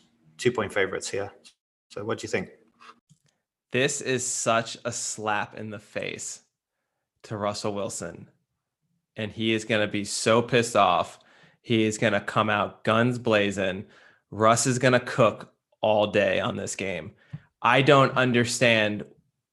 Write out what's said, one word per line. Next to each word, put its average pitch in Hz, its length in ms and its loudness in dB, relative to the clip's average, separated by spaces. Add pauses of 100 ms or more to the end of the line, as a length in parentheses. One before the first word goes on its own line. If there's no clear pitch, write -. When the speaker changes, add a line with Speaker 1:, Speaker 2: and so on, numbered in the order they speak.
(380)
Speaker 1:
two-point 110 360 -2
favorites - 360 -2
here. 98 220 -8 (580)
So 101 140 -12
what 113 160 -6
do 117 60 -12
you 107 40 -8
think? - 200 -6 (1200)
Speaker 2:
This 135 300 -2
is 123 260 -4
such 113 560 -2
a 120 80 -6
slap 107 680 -6
in 110 120 -12
the 104 100 -14
face - 600 -12 (840)
to 110 140 -10
Russell 101 360 -4
Wilson, 92 560 -10 (840)
and 107 160 -8
he 113 220 -2
is 110 100 -2
gonna 104 240 0
be 104 160 -4
so 113 380 2
pissed 120 340 0
off. 90 420 2 (440)
He 113 240 2
is 110 120 -2
gonna 104 240 0
come 107 280 0
out 101 340 -2
guns 117 340 2
blazing. 101 680 0 (440)
Russ 110 380 2
is 123 100 0
gonna 123 220 4
cook - 540 0 (260)
all 107 280 2
day 95 340 2
on 107 160 -4
this 95 180 -8
game. 92 380 -8 (480)
I 123 200 4
don't 135 340 6
understand, 117 920 2 (480)